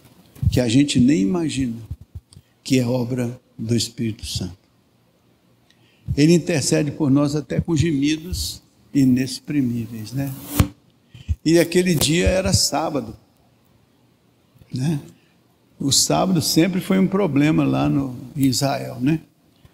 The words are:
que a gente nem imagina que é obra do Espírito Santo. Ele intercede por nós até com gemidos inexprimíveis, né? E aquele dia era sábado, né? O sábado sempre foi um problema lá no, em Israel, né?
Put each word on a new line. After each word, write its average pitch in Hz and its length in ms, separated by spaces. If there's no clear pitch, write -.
que 127 100
a 123 80
gente 143 300
nem 139 220
imagina 139 560
que 131 160
é 123 80
obra 123 540
do 113 200
Espírito 110 500
Santo. 92 300
Ele 160 180
intercede 156 560
por 139 200
nós 143 260
até 156 240
com 165 160
gemidos 156 880
inexprimíveis, 123 1200
né? 135 200
E 165 140
aquele 180 360
dia 156 320
era 185 260
sábado, 139 640
né? 143 280
O 139 140
sábado 165 480
sempre 175 400
foi 190 180
um 190 80
problema 156 580
lá 135 240
no, 139 280
em 139 80
Israel, 131 560
né? 156 200